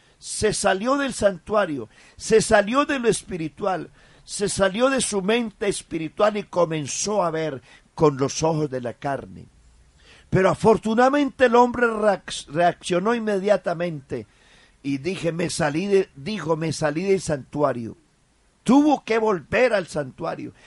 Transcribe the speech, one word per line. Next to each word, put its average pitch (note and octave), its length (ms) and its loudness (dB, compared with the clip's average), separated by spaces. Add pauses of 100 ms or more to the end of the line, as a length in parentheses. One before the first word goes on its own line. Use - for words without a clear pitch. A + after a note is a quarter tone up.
(240)
Se G#3 300 -2
salió G3+ 420 0
del C#4 180 -2
santuario, F#3+ 760 -2 (260)
se A3 260 2
salió A3+ 440 2
de C#4+ 120 -2
lo A#3 120 0
espiritual, F3+ 800 -4 (340)
se - 240 -6
salió G3 420 0
de C4 120 0
su G3 200 -2
mente A3 460 -2
espiritual F#3+ 680 -2
y G3 60 -4
comenzó E3+ 800 -2
a E3 40 -2
ver D#3 320 -4 (340)
con D3+ 220 4
los C3+ 260 -2
ojos D#3 260 0
de B2+ 120 -6
la A#2 120 -6
carne. A#2 520 -10 (840)
Pero F#3 200 4
afortunadamente B3 960 4
el A#3 100 4
hombre A#3+ 320 4
reacc-, G#3 600 -2
reaccionó F3 640 0
inmediatamente F#3 1120 -2 (560)
y C#3 160 -4
dije, D#3 340 -4
"Me E3 180 -4
salí D#3+ 380 -2
de", G3 280 2
dijo, D#3+ 400 -4
"Me D#3 180 -4
salí D#3 300 -4
del F#3+ 180 0
santuario". C3 760 -4 (640)
Tuvo C#4+ 400 4
que A3 140 0
volver G#3+ 560 0
al F#3+ 140 -2
santuario. C#3+ 640 -8 (140)